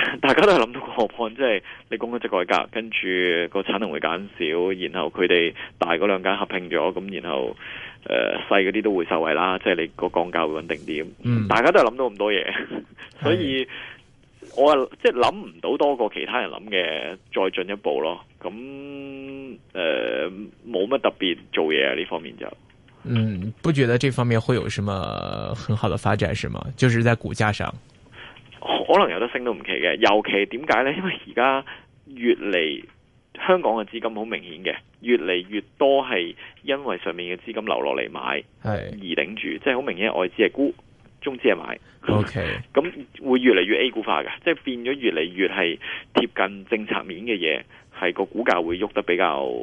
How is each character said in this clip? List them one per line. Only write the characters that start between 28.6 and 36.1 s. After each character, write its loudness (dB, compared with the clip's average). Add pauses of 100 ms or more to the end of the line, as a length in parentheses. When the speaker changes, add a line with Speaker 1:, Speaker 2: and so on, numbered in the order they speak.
Speaker 1:
可 6
能 4
有 -2
得 0
升 -4
都 0
唔 -6
奇 -4
嘅， 2
尤 6
其 2
點 -8
解 2
呢？ 0
因 -6
為 -2 (140)
而 -18
家 2 (500)
越 2
嚟， -2 (600)
香 6
港 2
嘅 -4
資 -10
金 -4
好 -6
明 -6
顯 -14
嘅， -2 (260)
越 4
嚟 0
越 -4 (160)
多 4
係 -4 (280)